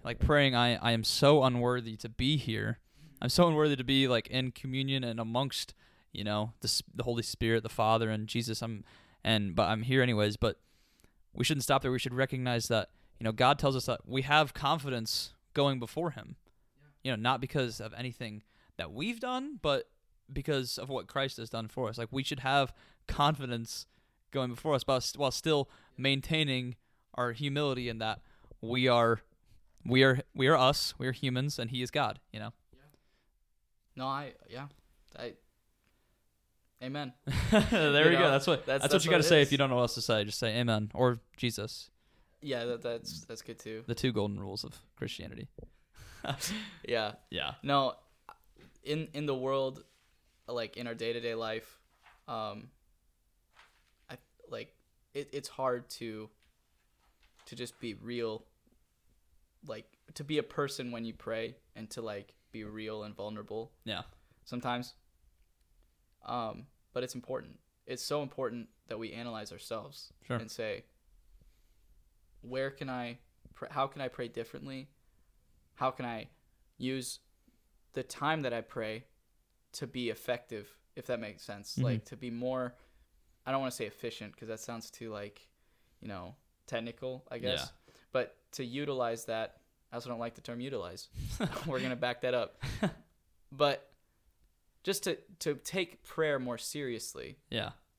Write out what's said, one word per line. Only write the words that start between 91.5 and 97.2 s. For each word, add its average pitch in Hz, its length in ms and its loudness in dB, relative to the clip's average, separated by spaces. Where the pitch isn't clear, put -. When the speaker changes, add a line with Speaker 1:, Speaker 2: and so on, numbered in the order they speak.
Speaker 2:
We're 135 140 -2
gonna 127 160 -2
back 123 260 -2
that 127 120 0
up. - 260 -2
Speaker 1:
<laughs> 185 80 2
Speaker 2:
But 139 360 0
just - 220 -4
to, 180 120 0
to 147 140 -2
take - 500 -6
prayer 151 340 0
more 123 200 -4
seriously. 120 800 -8